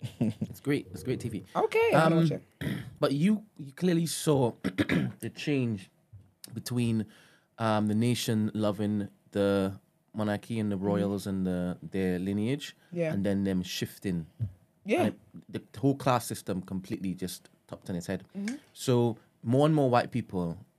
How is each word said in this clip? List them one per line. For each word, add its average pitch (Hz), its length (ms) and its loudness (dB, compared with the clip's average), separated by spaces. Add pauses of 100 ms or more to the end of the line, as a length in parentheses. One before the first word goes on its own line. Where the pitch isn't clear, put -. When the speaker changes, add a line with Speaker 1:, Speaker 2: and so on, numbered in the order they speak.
(200)
Speaker 1:
<laughs> - 0 - (200)
It's - 180 -6
great. - 340 -2
It's - 120 -14
great 127 160 -4
T 117 80 -6
V. - 160 -8 (100)
Speaker 2:
Okay, 440 400 2
I'm 160 160 6
gonna 165 60 4
Speaker 1:
Um, 165 60 6
Speaker 2:
watch 160 100 4
it. - 100 -6 (180)
Speaker 1:
<clears throat> - 400 -6
but 139 120 2
you, 202 320 2 (120)
you 139 160 -14
clearly 170 340 2
saw 135 500 2
<clears throat> - 60 -20 (580)
the 113 120 -6
change 120 560 -2 (640)
between, 117 540 -2 (520)
um, 107 280 2
the 104 80 2
nation 113 580 2
loving 104 540 0 (240)
the 98 420 2 (400)
monarchy 107 460 -2
and 107 140 0
the 98 40 0
Speaker 2:
Mm-hmm. 92 100 -4
Speaker 1:
royals 101 420 0
and 95 180 -2
the, 90 360 -2
their 92 360 -2
lineage, 104 560 -4 (160)
Speaker 2:
Yeah. 165 220 -2
Speaker 1:
and 101 120 -2
then 101 200 2
them 95 180 0
shifting. 90 640 -4 (580)
Speaker 2:
Yeah. 269 180 2
Speaker 1:
And 226 120 0 (400)
it, - 180 -10
the - 80 -16
whole 135 140 2
class 127 320 0
system - 360 -6
completely 95 520 -6
just - 340 -8 (200)
topped - 220 -14
on 185 60 -4
its 170 120 -6
head. - 160 -4 (120)
Speaker 2:
Mm-hmm. 214 200 -6 (160)
Speaker 1:
So 120 460 2 (260)
more 131 220 4
and 156 80 4
more 139 140 4
white 120 220 4
people 90 480 -2 (200)